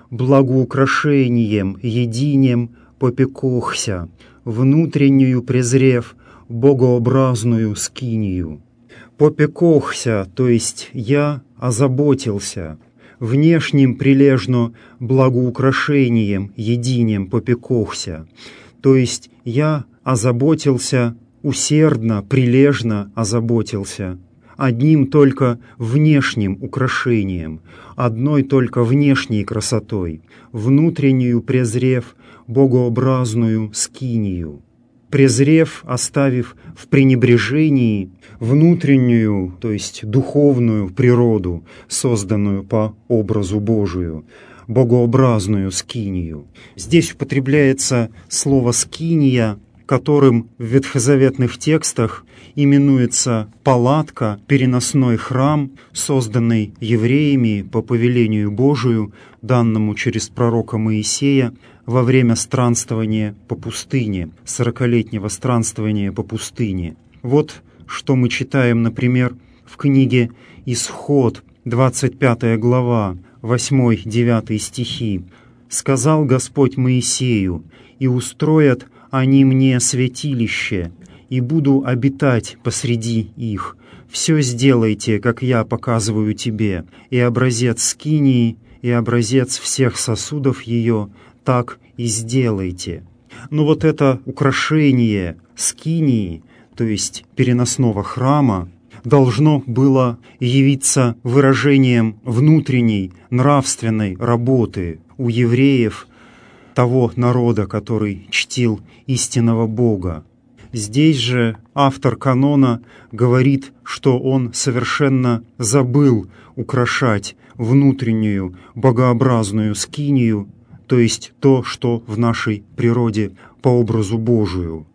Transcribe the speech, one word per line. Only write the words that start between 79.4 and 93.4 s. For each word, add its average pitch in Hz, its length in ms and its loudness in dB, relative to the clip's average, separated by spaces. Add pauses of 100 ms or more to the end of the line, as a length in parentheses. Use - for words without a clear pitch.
мне 131 360 4
святилище, 123 1120 -4 (380)
и 127 100 -2
буду 135 440 2
обитать 127 800 -2
посреди 117 760 -4
их. 107 400 -8 (320)
Всё 156 320 0
сделайте, 117 800 0
как 120 240 -2
я 123 220 0
показываю 110 680 -2
тебе, 104 500 -4 (260)
и 127 80 -2
образец 123 640 0
скинии, 135 720 0 (260)
и 120 80 -4
образец 120 680 0
всех - 400 -2
сосудов 131 640 -4
её, 113 480 -2 (340)
так 123 340 -2 (180)
и 120 100 -8
сделайте». 104 1000 -4 (460)